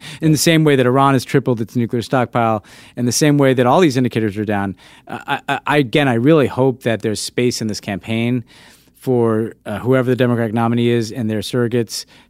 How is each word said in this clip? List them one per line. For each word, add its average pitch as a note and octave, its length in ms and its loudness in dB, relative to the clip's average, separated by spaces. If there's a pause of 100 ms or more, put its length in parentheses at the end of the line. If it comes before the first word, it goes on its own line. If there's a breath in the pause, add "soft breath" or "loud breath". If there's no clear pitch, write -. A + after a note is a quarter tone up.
<laughs> - 140 -18
In D#3+ 120 2
the D3 60 2
same D#3+ 260 2
way D3 100 4
that C3 120 4
Iran C#3 280 4
has B2 100 0
tripled B2 360 0
its A2 160 -8
nuclear A#2 260 -2
stockpile, A#2 640 0 (320 loud breath)
and B2 100 -4
the A#2+ 60 0
same D3 260 2
way C3+ 160 4
that A#2+ 120 2
all D3 140 4
these C#3 160 2
indicators A2 400 -2
are G#2+ 80 -4
down, G2 300 -2 (320 soft breath)
I, - 420 -8
I, C#3 180 -2
I, C#3+ 120 0
again, C#3 300 2
I A#2+ 60 2
really C3 340 4
hope C3 340 -2
that A2 200 -4
there's G#2+ 180 -4
space - 420 -2
in A2 60 -4
this G2+ 120 -8
campaign A2+ 640 -4 (500 soft breath)
for, A2+ 580 0 (120)
uh, G#2 140 -8
whoever B2+ 320 0
the B2 60 0
Democratic A#2 380 0
nominee A#2 340 0
is A#2 240 0
and A2 180 -6
their G#2+ 100 -4
surrogates A#2+ 640 -4 (260 soft breath)